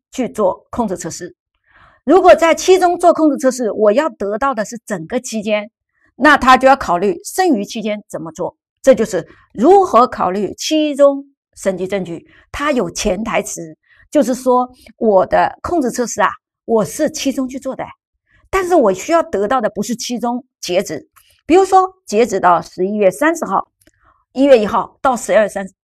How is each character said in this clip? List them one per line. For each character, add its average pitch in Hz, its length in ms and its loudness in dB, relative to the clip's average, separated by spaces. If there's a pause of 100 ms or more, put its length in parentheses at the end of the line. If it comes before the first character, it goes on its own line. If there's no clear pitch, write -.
(120)
去 254 160 -4
做 214 440 -4
控 233 160 -4
制 185 100 -6
测 170 140 -10
试。 - 260 -14 (680)
如 339 180 4
果 359 140 8
在 330 200 2
期 370 240 4
中 349 180 2
做 349 160 4
控 311 160 2
制 269 80 0
测 254 140 0
试， 240 200 -4
我 208 200 2
要 294 180 0
得 214 280 -6
到 277 160 -2
的 214 120 -6
是 233 180 -14
整 175 220 -10
个 247 160 -6
期 220 220 -10
间， 208 280 -4 (440)
那 285 200 4
他 262 220 6
就 262 100 4
要 269 80 6
考 180 220 -2
虑 185 260 -2
剩 - 260 -2
余 208 140 0
期 - 180 -10
间 208 280 -6
怎 175 100 -10
么 160 120 -12
做。 185 260 -10 (240)
这 262 140 4
就 220 100 -2
是 165 200 -4 (280)
如 359 320 4
何 240 220 4
考 185 240 -4
虑 196 240 -4
期 302 400 -2
中 277 280 2 (320)
审 190 220 -6
计 185 100 -6
证 190 160 -4
据。 170 240 -12 (240)
它 294 200 -4
有 233 180 -2
潜 190 340 -4
台 185 180 -4
词， 160 360 -12 (320)
就 294 140 2
是 240 100 -2
说 247 360 0 (280)
我 202 280 2
的 - 360 0
控 349 200 -2
制 240 100 -2
测 240 140 -4
试 - 140 -8
啊， 196 100 -4 (360)
我 220 180 0
是 - 260 -6
期 277 220 -6
中 262 160 -6
去 254 120 -12
做 262 140 -10
的， 165 120 -12 (640)
但 381 180 -4
是 349 80 0
我 240 160 4
需 190 220 -4
要 330 80 2
得 208 260 -4
到 262 140 0
的 214 80 -2
不 - 140 -8
是 233 120 -8
期 240 240 -10
中 240 260 -6 (140)
截 175 220 -2
止。 185 260 -8 (380)
比 277 80 0
如 381 100 6
说 381 300 2 (120)
截 220 200 0
止 196 140 -2
到 175 200 4
十 180 280 -6
一 208 80 -6
月 208 140 2
三 294 260 0
十 330 100 -8
号、 - 240 -4 (640)
一 262 120 2
月 269 140 8
一 208 60 -2
号 196 340 -4
到 262 160 0
十 - 200 -6
二 214 80 6
月 202 40 0
三、 196 160 -8 (220)